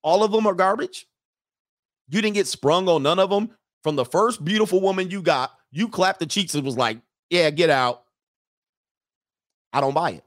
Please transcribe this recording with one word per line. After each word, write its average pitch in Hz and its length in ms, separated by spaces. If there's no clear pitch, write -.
All 180 220
of 208 80
them 220 160
are 214 60
garbage? 196 520
You 175 140
didn't 208 140
get 196 120
sprung 175 400
on 160 160
none 170 160
of 185 100
them? 208 200
From 156 140
the 127 80
first 214 400
beautiful 208 340
woman 190 300
you 196 120
got, 147 300
you 202 180
clapped 185 300
the 165 60
cheeks 175 300
and 139 100
was 123 120
like, 117 240
"Yeah, 170 200
get 160 200
out." 127 340
I 139 80
don't 139 120
buy 156 180
it. 80 160